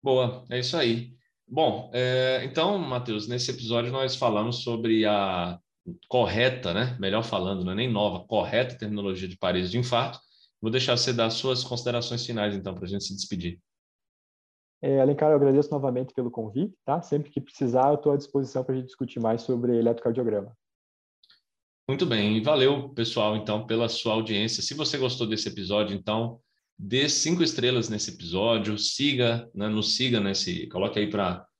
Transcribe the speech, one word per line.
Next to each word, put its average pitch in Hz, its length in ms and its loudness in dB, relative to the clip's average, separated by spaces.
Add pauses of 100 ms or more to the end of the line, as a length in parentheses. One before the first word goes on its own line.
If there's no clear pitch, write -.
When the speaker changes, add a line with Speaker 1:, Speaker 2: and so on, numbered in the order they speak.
Speaker 1:
Boa, 127 460 2
é 123 100 -4
isso 127 200 -2
aí. 120 340 0 (340)
Bom, 127 460 0
é, 127 520 2
então, 170 340 0
Matheus, 123 500 -4
nesse 123 220 -4
episódio 117 420 -2
nós 135 240 -2
falamos 117 460 0
sobre 113 420 2
a 92 540 0 (500)
correta, 117 640 2
né? 123 260 0
Melhor 98 240 0
falando, 95 420 -2
não 92 80 -2
é - 20 -4
nem 123 160 -2
nova, 101 360 0
correta 120 520 0
terminologia 101 500 -6
de 90 80 -12
parede 90 340 0
de 117 80 -2
infarto. 123 400 0 (400)
Vou 110 120 -4
deixar 127 260 2
você 123 160 0
dar 113 160 2
suas 123 360 -2
considerações 120 600 -4
finais, 104 300 -2
então, 95 200 -6
pra 92 120 -8
gente 98 180 -6
se 98 100 -10
despedir. 87 460 -6 (1200)
Speaker 2:
É, 139 180 4
Alencar, 143 300 6
eu 151 60 8
agradeço 139 340 6
novamente 131 440 -2
pelo 120 160 -4
convite, 120 440 -4 (100)
tá? 160 180 -2
Sempre 147 280 -2
que 139 100 -4
precisar, 127 500 2
eu 147 80 4
tô 147 120 2
à 139 60 4
disposição 135 480 -2
pra 131 100 -2
gente 127 120 -4
discutir - 340 -8
mais 113 220 2
sobre 123 340 0
eletrocardiograma. 117 800 0 (1300)
Speaker 1:
Muito 160 180 2
bem, 107 320 2
e - 20 2
valeu, 135 500 4
pessoal, 110 460 0
então, 107 300 -2
pela 113 220 2
sua 113 260 -2
audiência. 110 480 -2
Se - 100 -4
você 147 240 -4
gostou 123 300 -2
desse 107 220 -4
episódio, 98 480 -2
então, 113 420 -4 (400)
dê 127 300 0
cinco 170 340 0
estrelas 127 460 2
nesse 104 220 -4
episódio, 104 680 0
siga, 120 800 0
né, 104 140 -4
nos 107 280 -2
siga 120 240 2
nesse, 90 480 -2
coloque 98 300 -2
aí 104 100 0
pra 92 380 -2 (140)